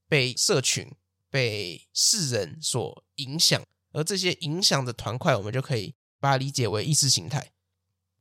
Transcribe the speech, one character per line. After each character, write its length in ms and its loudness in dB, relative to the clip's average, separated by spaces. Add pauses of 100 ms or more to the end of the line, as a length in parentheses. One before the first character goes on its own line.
被 280 2
社 240 4
群、 300 -2 (400)
被 640 -2
世 360 2
人 300 -2
所 440 -4 (120)
影 220 -8
响， 240 2 (300)
而 100 -4
这 160 -2
些 220 0
影 200 -4
响 240 4
的 80 -4
团 240 -6
块， 200 2
我 60 -2
们 100 -6
就 100 -2
可 140 -2
以 180 -6 (240)
把 140 2
它 40 4
理 140 -2
解 160 0
为 180 0
意 80 2
识 160 4
形 200 2
态。 240 -6 (680)